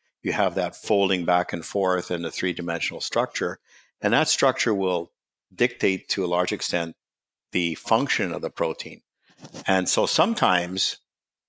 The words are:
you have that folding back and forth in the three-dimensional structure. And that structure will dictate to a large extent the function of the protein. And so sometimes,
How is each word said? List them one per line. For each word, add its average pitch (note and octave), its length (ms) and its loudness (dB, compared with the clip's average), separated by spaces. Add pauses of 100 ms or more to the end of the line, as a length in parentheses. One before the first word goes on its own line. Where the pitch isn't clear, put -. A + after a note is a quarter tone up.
(220)
you F2+ 100 -2
have F#2 240 0
that F2+ 180 -2
folding F#2+ 500 0
back F2 280 2
and E2+ 120 -6
forth F#2 460 0
in E2+ 120 -4
the E2 100 -4
three-dimensional E2+ 680 -4
structure. G2 600 -2 (400)
And G#2 120 2
that D3 160 4
structure B2+ 460 2
will F#2 380 0 (420)
dictate F#2+ 540 0
to G2 160 0
a - 20 0
large F2 260 0
extent E2+ 440 -4 (560)
the E2 240 0
function A2+ 560 0
of D#2+ 100 -6
the D#2+ 80 -4
protein. D#2+ 520 -6 (640)
And F#2+ 220 2
so G#2+ 180 2
sometimes, F#2+ 920 0 (500)